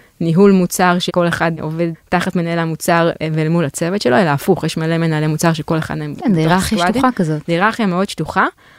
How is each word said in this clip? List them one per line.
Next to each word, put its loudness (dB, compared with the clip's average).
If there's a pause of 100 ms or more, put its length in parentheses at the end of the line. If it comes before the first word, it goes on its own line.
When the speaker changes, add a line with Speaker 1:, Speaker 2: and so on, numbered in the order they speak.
(200)
Speaker 1:
ניהול 4
מוצר, 2
שכל 0
אחד -2
עובד -4 (200)
תחת -2
מנהל -2
המוצר, 0 (120)
אה, -2
ולמול 2
הצוות -4
שלו, 2
אלא 4
הפוך, 0
יש -4
מלא -2
מנהלי 0
מוצר 0
שכל -4
אחד -6
מהם -8
Speaker 2:
כן, 0
זה 2
Speaker 1:
בתוך 2
Speaker 2:
היררכיה 0
Speaker 1:
סקואדים. 0
Speaker 2:
שטוחה 2
כזאת. -2
Speaker 1:
זה -2
היררכיה 0
מאוד 0
שטוחה, -2 (320)